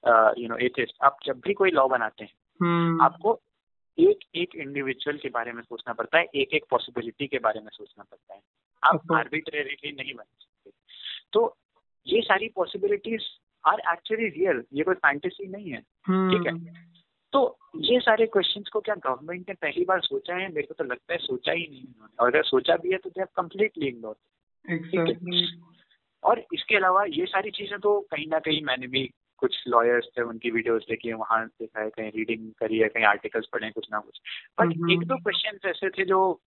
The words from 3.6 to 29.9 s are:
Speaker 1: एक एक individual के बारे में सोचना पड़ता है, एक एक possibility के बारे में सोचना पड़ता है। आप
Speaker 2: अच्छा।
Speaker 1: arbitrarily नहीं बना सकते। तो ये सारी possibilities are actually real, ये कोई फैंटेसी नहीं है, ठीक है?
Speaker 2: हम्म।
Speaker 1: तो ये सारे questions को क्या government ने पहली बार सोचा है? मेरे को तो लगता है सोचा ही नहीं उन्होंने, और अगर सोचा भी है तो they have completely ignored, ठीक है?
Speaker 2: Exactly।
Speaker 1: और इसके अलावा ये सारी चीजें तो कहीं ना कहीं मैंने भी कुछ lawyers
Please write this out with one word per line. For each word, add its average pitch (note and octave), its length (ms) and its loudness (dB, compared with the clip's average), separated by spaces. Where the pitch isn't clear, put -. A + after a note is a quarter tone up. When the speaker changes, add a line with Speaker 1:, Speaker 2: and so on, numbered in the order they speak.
Speaker 1:
एक G4 200 6
एक F3 200 -6
individual C#3 640 -6
के C#3+ 100 -10
बारे A#2 240 -6
में A#2 100 -12
सोचना A#2 300 -12
पड़ता A#2 260 0
है, E3+ 60 4
एक C#3 200 0
एक D3+ 160 0
possibility B2 560 -4
के C3+ 120 -4
बारे A2 220 0
में G#2+ 120 -20
सोचना - 320 -20
पड़ता - 300 -20
है। G2+ 60 -20
आप E3 100 8
Speaker 2:
अच्छा। E3 240 2
Speaker 1:
arbitrarily D3 760 -4
नहीं C3+ 220 -12
बना A2 260 -20
सकते। - 300 -20
तो A3+ 240 2
ये - 140 2
सारी G#3+ 280 2
possibilities G3+ 720 -2
are G#3 100 4
actually A3 520 -2
real, D3 200 2
ये D3 120 -2
कोई F#3 100 2
फैंटेसी D3+ 520 -2
नहीं F#3+ 240 -12
है, A2+ 100 -8
ठीक F#3 640 0
है? E3 60 -2
Speaker 2:
हम्म। E3+ 140 -10
Speaker 1:
तो C4+ 260 2
ये B3 240 2
सारे A3+ 260 4
questions G3+ 420 -2
को G#3+ 120 -2
क्या G#3 140 -4
government E3 540 -6
ने F#3+ 60 -10
पहली E3+ 300 -2
बार F#3 160 2
सोचा - 340 -4
है? F#3 140 -4
मेरे D3+ 140 -4
को - 120 -10
तो D#3 100 -6
लगता B2 280 -8
है E3+ 60 -2
सोचा C3 340 -4
ही E3+ 180 -4
नहीं C3 140 -18
उन्होंने, - 360 -20
और A#2+ 80 6
अगर D3+ 140 4
सोचा C#3+ 340 2
भी E3+ 140 -4
है F#3 80 0
तो F#3 120 -10
they F#3 120 -6
have F#3 220 -4
completely E3 500 -4
ignored, A2+ 240 -12
ठीक E3+ 260 -4
है? E3 100 2
Speaker 2:
Exactly। F3 420 0
Speaker 1:
और A#3 200 2
इसके - 220 -2
अलावा F#3+ 280 4
ये E3+ 220 -2
सारी G3+ 240 -2
चीजें G3+ 280 -10
तो G#3 220 2
कहीं D#3 280 -8
ना D#3+ 100 0
कहीं D#3 240 0
मैंने B2+ 240 -4
भी C3 240 -4
कुछ - 300 -2
lawyers A#2+ 400 4